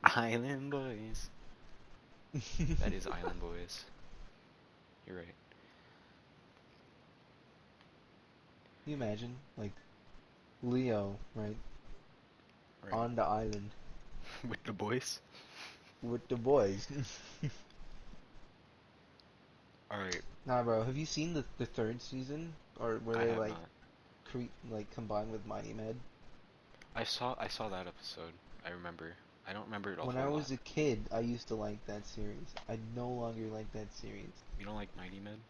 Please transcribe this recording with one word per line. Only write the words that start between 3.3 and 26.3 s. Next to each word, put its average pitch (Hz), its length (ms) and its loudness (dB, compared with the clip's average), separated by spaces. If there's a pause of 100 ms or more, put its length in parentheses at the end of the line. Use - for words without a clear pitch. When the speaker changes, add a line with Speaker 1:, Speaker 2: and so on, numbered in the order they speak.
Speaker 1:
Boys. 85 440 -4 (1200)
You're 92 100 -8
right. 87 180 -10 (3500)
Speaker 2:
Can 147 80 -2
you 147 40 0
imagine, 120 400 0 (200)
like, 104 160 -2 (880)
Leo, 120 540 4 (180)
right? 107 220 0 (1300)
Speaker 1:
Right. 98 100 -4
Speaker 2:
On 120 220 2
the 113 100 6
island. 107 460 2 (380)
Speaker 1:
<laughs> - 400 -4
With - 160 -4
the - 80 -2
boys? 104 480 0 (840)
Speaker 2:
With 120 260 0
the 127 80 2
boys. 113 520 6 (540)
<laughs> 143 80 2 (2500)
Speaker 1:
All - 80 -2
right. 92 240 -2 (240)
Speaker 2:
Nah, 123 160 6
bro, 113 220 6
have 131 120 2
you 156 80 2
seen 160 300 0
the, 143 100 2 (140)
the 123 80 2
third 117 340 2
season? 147 540 -4 (240)
Or 113 260 2
where 117 140 2
Speaker 1:
I 117 60 6
Speaker 2:
they, 117 60 6
Speaker 1:
have 113 80 4
Speaker 2:
like, 110 120 2
Speaker 1:
not. 82 180 -6 (560)
Speaker 2:
cre-, - 480 -6
like, 107 200 -4
combine 107 380 0
with 107 160 -4
Mighty 104 280 -4
Med? 110 220 -2 (1000)